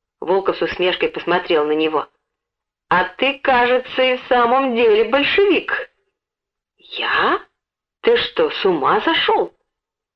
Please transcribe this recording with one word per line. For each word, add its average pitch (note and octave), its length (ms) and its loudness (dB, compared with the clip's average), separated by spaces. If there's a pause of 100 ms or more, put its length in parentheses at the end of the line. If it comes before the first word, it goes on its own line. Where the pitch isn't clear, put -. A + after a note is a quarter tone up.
(200)
Волков F#3 360 -2
с - 60 -4
усмешкой E3+ 460 -2
посмотрел E3+ 560 -2
на D3+ 80 0
него. D#3 360 -2 (800)
«А F3+ 160 2
ты, C4+ 340 -4
кажется, B3 640 0
и B3+ 140 2
в B3+ 100 -12
самом B3 480 2
деле A3+ 300 4
большевик». C#4 840 0 (840)
«Я? - 640 -4 (600)
Ты - 140 4
что, - 340 -2
с - 140 -6
ума E3+ 360 0
сошёл?» E4 540 0 (600)